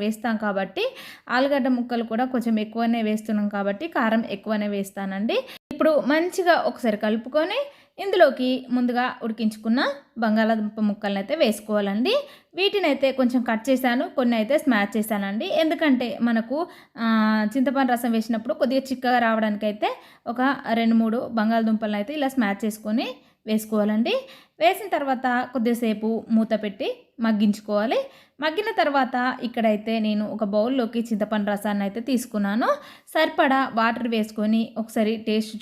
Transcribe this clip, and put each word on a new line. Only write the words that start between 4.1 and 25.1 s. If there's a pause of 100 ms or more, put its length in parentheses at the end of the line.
ఎక్కువనే (100)
వేస్తానండి. (360)
ఇప్పుడు (200)
మంచిగా (140)
ఒకసారి
కలుపుకొని (440)
ఇందులోకి (260)
ముందుగా (200)
ఉడికించుకున్న (420)
బంగాళాదుంప (100)
ముక్కలను
అయితే
వేసుకోవాలండి. (440)
వీటిని
అయితే (120)
కొంచెం
కట్
చేశాను, (120)
కొన్ని
అయితే
స్మాష్
చేశానండి, (160)
ఎందుకంటే (200)
మనకు, (440)
ఆ, (480)
చింతపండు
రసం
వేసినప్పుడు
కొద్దిగా
చిక్కగా
రావడానికైతే (420)
ఒక (400)
రెండు
మూడు (200)
బంగాళదుంపలను
అయితే
ఇలా
స్మాష్
చేసుకొని (400)
వేసుకోవాలండి. (500)
వేసిన
తర్వాత (260)